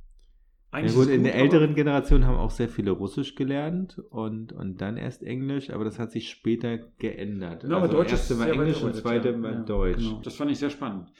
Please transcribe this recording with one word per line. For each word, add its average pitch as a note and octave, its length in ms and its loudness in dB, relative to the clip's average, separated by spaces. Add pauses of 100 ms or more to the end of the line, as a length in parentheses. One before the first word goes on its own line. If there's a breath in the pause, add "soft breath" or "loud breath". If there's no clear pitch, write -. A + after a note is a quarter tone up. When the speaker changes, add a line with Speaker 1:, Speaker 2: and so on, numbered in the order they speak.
(720)
Speaker 1:
Ja C3 60 -6
Speaker 2:
eigentlich A2 140 2
Speaker 1:
gut, B2+ 100 6
Speaker 2:
ist C3+ 60 4
Speaker 1:
in C3 100 4
Speaker 2:
gut, B2 80 4
Speaker 1:
der C3 80 0
Speaker 2:
aber B2+ 80 4
Speaker 1:
älteren D3+ 320 6
Generation C#3+ 500 6
haben B2+ 120 6
auch A2+ 140 0
sehr A#2 160 -2
viele G2+ 240 -2
Russisch G2 440 -4
gelernt D3 640 -4 (100)
und, A2 420 -8
und F#2+ 300 -10
dann G#2 160 -6
erst - 260 -8
Englisch, C3+ 460 -6
aber G#2+ 160 -6
das G#2 120 -8
hat A2+ 140 -8
sich - 180 -8
später A#2 480 -2 (220)
geändert. G2 640 -8
Speaker 2:
Ja, B2 140 -6
aber F#3 60 2
Speaker 1:
Also D#3 140 2
Speaker 2:
Deutsch E3+ 140 2
ist - 80 2
Speaker 1:
erste B2 180 0
war A#2 80 0
Speaker 2:
sehr C3 120 0
weit D3+ 100 0
Speaker 1:
Englisch D#3+ 160 -2
und A#2+ 100 -2
Speaker 2:
verbreitet, A2+ 80 -8
Speaker 1:
zweite A#2+ 280 0
Speaker 2:
ja. A#2 120 -2
Speaker 1:
war A2 120 -6
Speaker 2:
Ja, A2+ 100 -6
Speaker 1:
Deutsch. G2+ 400 0
Speaker 2:
genau. A2 200 -6
Das A#2+ 120 -12
fand C#3+ 160 -2
ich A#2+ 80 -4
sehr C#3+ 100 -2
spannend, G2+ 500 -10